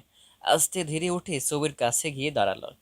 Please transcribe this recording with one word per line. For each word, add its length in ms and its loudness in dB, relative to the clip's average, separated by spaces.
আস্তে 440 2
ধীরে 260 -2
উঠে 300 -2
ছবির 340 -2
কাছে 360 0
গিয়ে 200 -2
দাঁড়ালো। 400 0